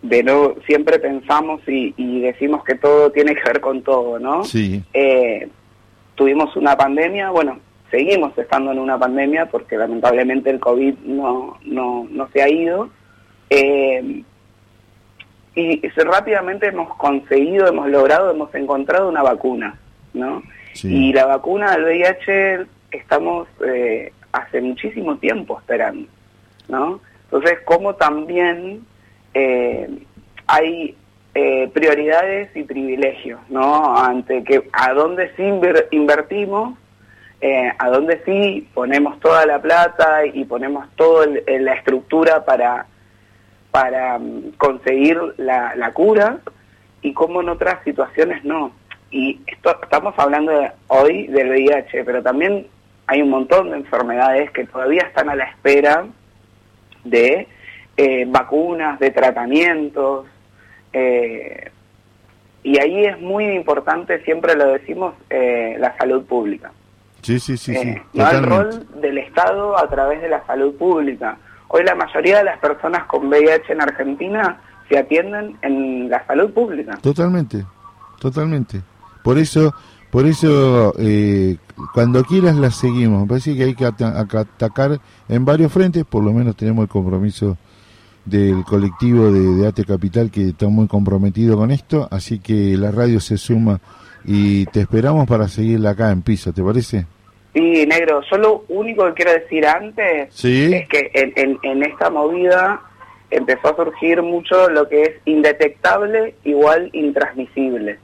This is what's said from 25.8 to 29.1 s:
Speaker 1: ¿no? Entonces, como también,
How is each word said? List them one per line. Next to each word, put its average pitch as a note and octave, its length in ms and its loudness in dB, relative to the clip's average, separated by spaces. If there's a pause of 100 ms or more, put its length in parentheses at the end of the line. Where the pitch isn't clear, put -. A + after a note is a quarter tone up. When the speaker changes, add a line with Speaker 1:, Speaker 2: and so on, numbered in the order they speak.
Speaker 1:
¿no? D3+ 320 -6 (240)
Entonces, E3+ 400 0
como F#3+ 320 0
también, F3 840 -2 (540)